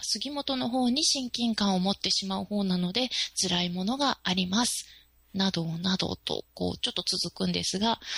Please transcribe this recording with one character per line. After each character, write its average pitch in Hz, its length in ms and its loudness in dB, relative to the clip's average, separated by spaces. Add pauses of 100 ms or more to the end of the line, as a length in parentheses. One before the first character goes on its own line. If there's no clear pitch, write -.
杉 226 260 -2
本 285 260 -2
の 254 120 0
方 247 200 2
に 262 140 2
親 262 280 2
近 233 260 0
感 202 180 4
を 185 60 4
持 190 100 4
っ 196 80 0
て 190 140 0
し - 160 0
ま 190 100 -2
う 202 60 -4
方 208 180 0
な 185 160 2
の 180 140 0
で 247 180 0 (240)
辛 180 300 2
い 180 60 0
も 180 140 -2
の 226 120 0
が 277 260 0
あ 185 100 0
り 185 140 2
ま 202 200 2
す。 - 200 -4 (480)
な 190 160 2
ど 170 140 0
な 170 320 0
ど - 180 -2
と、 - 380 -4
こ 180 240 -2
う、 - 20 -12
ち - 100 -2
ょ - 20 -4
っ - 20 -4
と 175 140 -2
続 180 400 -2
く - 20 0
ん 180 40 0
で 175 120 0
す - 140 0
が、 220 200 2 (200)